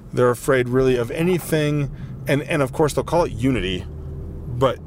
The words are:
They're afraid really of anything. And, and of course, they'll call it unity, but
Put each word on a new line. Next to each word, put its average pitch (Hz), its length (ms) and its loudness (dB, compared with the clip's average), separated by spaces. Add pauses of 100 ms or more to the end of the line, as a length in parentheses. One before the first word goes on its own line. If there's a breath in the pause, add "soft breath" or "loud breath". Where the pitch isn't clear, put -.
(120 loud breath)
They're 123 180 4
afraid 123 380 2
really 127 280 4
of 120 140 -2
anything. 151 840 0 (320 loud breath)
And, 143 160 2
and 151 200 -2
of 131 100 -2
course, 147 220 2
they'll 127 100 0
call 170 200 2
it 131 80 -4
unity, 104 560 0
but - 1000 -4